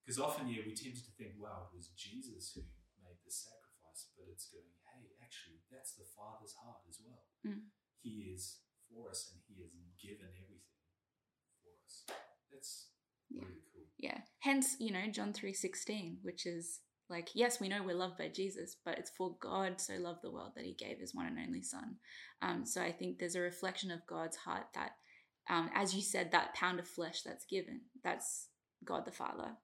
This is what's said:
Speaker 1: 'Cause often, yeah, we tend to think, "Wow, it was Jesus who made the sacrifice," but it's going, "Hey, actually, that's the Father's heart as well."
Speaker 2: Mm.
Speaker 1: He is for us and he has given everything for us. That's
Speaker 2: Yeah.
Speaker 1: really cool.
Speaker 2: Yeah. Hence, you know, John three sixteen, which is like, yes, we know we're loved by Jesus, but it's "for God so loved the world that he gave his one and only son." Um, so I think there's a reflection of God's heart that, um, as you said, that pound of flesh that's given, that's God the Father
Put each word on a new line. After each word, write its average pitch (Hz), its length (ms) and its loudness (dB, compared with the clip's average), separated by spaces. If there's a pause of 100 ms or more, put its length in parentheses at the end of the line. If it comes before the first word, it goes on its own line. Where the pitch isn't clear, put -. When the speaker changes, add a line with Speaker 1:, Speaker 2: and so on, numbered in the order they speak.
Speaker 1:
'Cause 123 140 -2
often, 135 300 2
yeah, 110 180 0
we 110 80 -4
tend 127 220 -6
to 120 200 -10
think, 104 220 -10
"Wow, 92 340 -8
it 87 40 -16
was 87 200 -14
Jesus 104 560 -8
who 95 100 -8 (380)
made 90 240 -20
the - 60 -20
sacrifice," - 840 -10
but - 140 -16
it's 92 220 -10
going, - 180 -18 (240)
"Hey, 123 160 -18 (140)
actually, 87 480 -14
that's - 240 -10
the - 100 -16
Father's 107 520 -14
heart 117 320 -16
as - 120 -14
well." 117 240 -20 (220)
Speaker 2:
Mm. 208 240 -2 (320)
Speaker 1:
He 107 320 -6
is - 260 -6 (300)
for 113 180 -12
us - 240 -6
and 90 160 -18
he 92 140 -16
has 82 80 -14 (280)
given 98 380 -12
everything 92 240 -18 (1000)
for 440 100 -20 (140)
us. - 180 -14 (460)
That's - 400 -10 (400)
Speaker 2:
Yeah. - 140 -6
Speaker 1:
really - 180 -10 (100)
cool. - 140 -18 (100)
Speaker 2:
Yeah. - 300 -2 (140)
Hence, 277 380 8
you 220 140 4
know, 190 180 4
John 208 220 2
three 196 220 0
sixteen, 185 680 0
which 175 220 -2
is 170 380 -2 (260)
like, 170 260 -2
yes, 233 260 8
we 190 80 2
know 202 140 4
we're 185 120 4
loved 180 240 4
by 156 100 0
Jesus, 185 460 -2 (100)
but 165 140 0
it's - 120 -6
"for 180 280 0
God 185 420 2
so 196 160 0
loved 170 240 -2
the - 100 -6
world - 240 -8
that - 120 -6
he 90 80 -4
gave 101 260 -4
his 90 140 -6
one 87 120 0
and - 120 0
only - 240 0
son." - 360 -4 (440)
Um, 180 240 2
so - 160 2
I 175 100 4
think 180 260 -2
there's 180 180 2
a 180 40 6
reflection 180 500 2
of 170 160 -4
God's 165 300 0
heart - 380 -2
that, - 240 -2 (500)
um, 170 240 6
as 190 220 6
you 196 80 4
said, 185 300 4
that - 200 8
pound 180 260 4
of 175 80 -2
flesh 170 360 -2
that's - 240 -6
given, - 420 0 (140)
that's - 480 0 (340)
God - 220 2
the 185 60 -4
Father - 520 -2